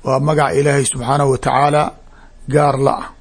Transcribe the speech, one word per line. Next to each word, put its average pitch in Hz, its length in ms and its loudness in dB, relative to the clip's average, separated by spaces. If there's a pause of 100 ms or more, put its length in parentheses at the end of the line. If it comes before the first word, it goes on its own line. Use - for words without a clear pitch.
waa 131 160 -2
magac 151 360 0
Ilaahay 139 300 2
subxaanahu 135 460 0
wa 127 60 0
tacaala 143 460 2 (640)
gaar 143 280 2
la 135 140 0
ah. - 160 -8 (140)